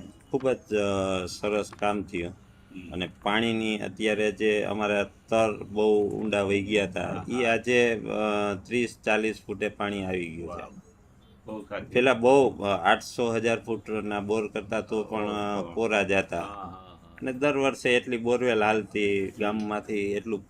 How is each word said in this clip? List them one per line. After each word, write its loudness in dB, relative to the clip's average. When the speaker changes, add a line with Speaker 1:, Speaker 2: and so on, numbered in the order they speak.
Speaker 1:
ખૂબ -2
જ, -4
અ, 0
સરસ -4
કામ -2
થયું. -6
Speaker 2:
હમ. -16
Speaker 1:
અને -4
પાણીની 0
અત્યારે 0
જે 2
અમારા 0
તર 0
બહુ 2
ઊંડા 0
વહી 2
ગયા 2
હતા, -4
Speaker 2:
હા, -8
Speaker 1:
ઈ 0
Speaker 2:
હા. 4
Speaker 1:
આજે, 4
અ, -2
ત્રીસ -2
ચાલીસ 0
ફૂટે -4
પાણી -4
આવી -2
ગયું -10
છે. -12
Speaker 2:
વાવ. -14
બહુ -12
સારું. -10
Speaker 1:
પેલા 4
બહુ, 4
અ, 0
આઠસો, 2
હજાર 0
ફૂટના -4
બોર 0
કરતા -4
તો -2
પણ, -4
અ, -2
Speaker 2:
ઓહો. -8
Speaker 1:
કોરા 2
જાતા. 0
Speaker 2:
હા, -6
હા, -12
હા. -16
Speaker 1:
અને -4
દર 0
વર્ષે 2
એટલી 0
બોરવેલ 2
હાલતી, 2
Speaker 2:
હમ. -12
Speaker 1:
ગામમાંથી -2
એટલું -4